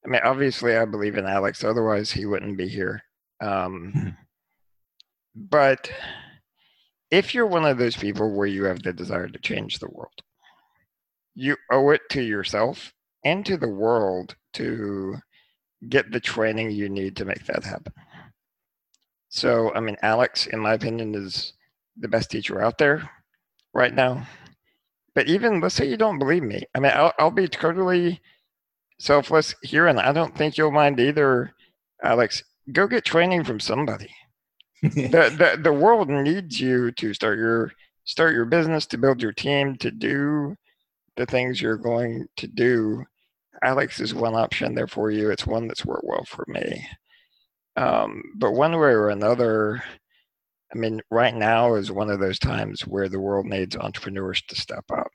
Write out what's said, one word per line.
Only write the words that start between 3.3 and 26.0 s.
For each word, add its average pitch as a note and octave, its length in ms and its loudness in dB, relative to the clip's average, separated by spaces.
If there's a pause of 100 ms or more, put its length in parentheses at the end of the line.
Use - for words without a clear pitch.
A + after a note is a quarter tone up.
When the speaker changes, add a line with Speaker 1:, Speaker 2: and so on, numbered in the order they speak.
Speaker 1:
Um, F#2+ 540 -4
Speaker 2:
Mm-hmm. A#2+ 140 -2 (1300)
Speaker 1:
but C3+ 540 2 (1200)
if F#3+ 240 2
you're A#3 140 2
one E3+ 160 2
of C#3 140 4
those A#2 180 0
people G2+ 400 -2
where G2+ 120 0
you G2 180 -2
have F2+ 180 -2
the F#2 80 -4
desire F2+ 380 -6
to - 100 -16
change - 400 -6
the - 80 -12
world, - 340 -16 (1120)
you C3+ 200 -2 (160)
owe C3+ 200 6
it D#3 180 2
to C#3 120 -2
yourself G#2+ 720 -2 (320)
and F#3 220 0
to F#3+ 100 -2
the B2+ 140 -2
world G2 680 0 (200)
to G2+ 600 -6 (720)
get B2+ 240 0
the A#2+ 80 -2
training A2 500 -2
you G2+ 200 -4
need G2 260 -6
to - 80 -8
make F#2+ 220 -6
that - 180 -4
happen. - 300 -12 (1400)
So, A#2 460 0
I - 40 0
mean, A2 220 -6
Alex, A2+ 460 2
in A2+ 120 -6
my G#2+ 140 2
opinion, A2 420 -4
is G2 380 -8 (440)
the - 100 -10
best A2 240 -2
teacher G2+ 300 -4
out A2+ 160 0
there D3+ 320 2 (640)
right B2 200 2
now. B2+ 320 0 (880)
But B2+ 140 2
even, G3+ 320 2
let's - 160 0
say D3+ 120 0
you C3 100 -2
don't G#3+ 220 0